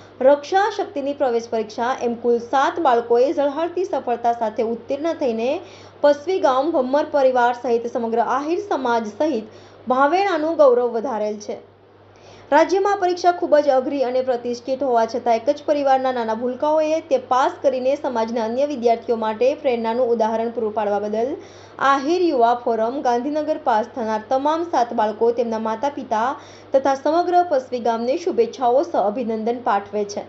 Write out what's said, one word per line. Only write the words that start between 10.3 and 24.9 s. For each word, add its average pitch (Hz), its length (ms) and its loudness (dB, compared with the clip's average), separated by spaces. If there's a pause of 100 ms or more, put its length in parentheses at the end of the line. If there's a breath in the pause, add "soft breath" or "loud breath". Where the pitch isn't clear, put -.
ગૌરવ 247 360 6
વધારેલ 214 480 -4
છે. 233 220 -12 (880 loud breath)
રાજ્યમાં 392 480 4
પરીક્ષા 359 320 2
ખૂબ 349 280 0
જ 285 100 2
અઘરી 262 340 2
અને 254 180 -2
પ્રતિષ્ઠિત 247 600 -4
હોવા 233 220 2
છતાં 233 300 0
એક 226 140 -4
જ 294 160 0
પરિવારના 269 460 2
નાના 233 220 -2
ભૂલકાઓએ 302 680 0
તે 277 160 0
પાસ 269 440 0
કરીને 262 340 0
સમાજના 233 480 -2
અન્ય 240 220 -2
વિદ્યાર્થીઓ 233 500 0
માટે 220 400 0
પ્રેરણાનું 240 560 -2
ઉદાહરણ 226 400 0
પૂરું 220 220 -4
પાડવા 208 260 -2
બદલ 214 320 -2 (480 loud breath)
આહિર 277 420 2
યુવા 247 340 4
ફોરમ 240 460 -2
ગાંધીનગર 294 560 -2
પાસ 226 380 0
થનાર 214 240 -4 (100)
તમામ 302 400 0
સાત 247 240 0